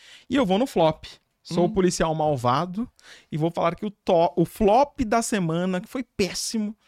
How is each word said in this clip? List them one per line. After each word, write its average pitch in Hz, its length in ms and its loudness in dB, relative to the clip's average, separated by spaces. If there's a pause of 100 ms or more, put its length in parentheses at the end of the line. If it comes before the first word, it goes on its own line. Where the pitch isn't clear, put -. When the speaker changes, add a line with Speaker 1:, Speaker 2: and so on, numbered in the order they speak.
(300)
Speaker 1:
E 247 60 0
eu 269 100 2
vou 185 120 2
no 254 100 2
flop. 160 380 0 (380)
Sou 170 220 0
o - 20 2
Speaker 2:
Hum. 220 60 -4
Speaker 1:
policial 175 420 0
malvado 151 760 -2 (420)
e 156 60 -4
vou 165 140 0
falar 170 240 0
que - 100 -8
o 202 60 -6
to-, 170 440 2
o 165 100 2
flop 233 560 2
da 226 200 0
semana, 180 600 -2
que - 80 -16
foi 262 120 -6
péssimo, 208 720 -4 (140)